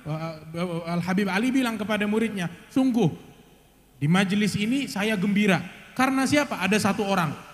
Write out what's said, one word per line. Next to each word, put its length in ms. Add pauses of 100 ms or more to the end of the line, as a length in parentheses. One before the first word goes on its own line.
eh, 880
Al-Habib 380
Ali 160
bilang 320
kepada 240
muridnya, 480 (160)
"Sungguh, 420 (880)
di 80
majelis 520
ini 280
saya 280
gembira. 440 (360)
Karena 320
siapa? 320
Ada 320
satu 120
orang." 280 (220)